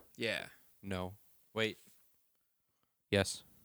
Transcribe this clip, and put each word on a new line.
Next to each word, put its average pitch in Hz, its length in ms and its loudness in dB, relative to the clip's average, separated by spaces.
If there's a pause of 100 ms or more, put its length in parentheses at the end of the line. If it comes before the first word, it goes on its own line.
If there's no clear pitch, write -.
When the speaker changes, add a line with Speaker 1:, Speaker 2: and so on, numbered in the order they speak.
(160)
Speaker 1:
Yeah. 107 300 -2 (360)
Speaker 2:
No. 95 300 -2 (420)
Wait. 110 240 0 (1300)
Yes. 98 320 4 (220)